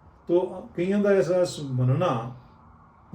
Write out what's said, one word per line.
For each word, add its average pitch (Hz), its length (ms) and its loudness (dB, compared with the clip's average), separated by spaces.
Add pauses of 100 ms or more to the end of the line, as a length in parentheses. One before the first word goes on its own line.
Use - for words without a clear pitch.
(280)
ਤੋ 180 480 -2
ਕਈਆਂ 190 220 0
ਦਾ 202 120 2
ਐਸਾ 180 340 4
ਸ-, 170 160 -6 (120)
ਮੰਨਣਾ, 127 600 0 (800)